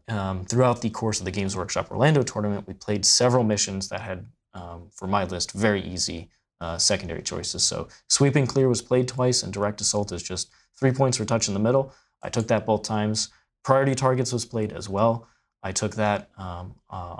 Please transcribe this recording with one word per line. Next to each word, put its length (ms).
um, 360
throughout 360
the 80
course 300
of 60
the 60
Games 240
Workshop 360
Orlando 320
tournament, 440
we 60
played 320
several 380
missions 460
that 120
had, 240
um, 360
for 160
my 160
list, 280
very 300
easy, 480
uh, 200
secondary 420
choices. 420
So 240
Sweep 280
and 140
Clear 180
was 140
played 260
twice, 360
and 100
Direct 260
Assault 320
is 120
just 260
three 140
points 260
for 80
touch 220
in 60
the 60
middle. 340
I 60
took 180
that 180
both 160
times. 480
Priority 300
Targets 400
was 120
played 280
as 160
well. 380
I 100
took 240
that, 420
um, 360
uh, 300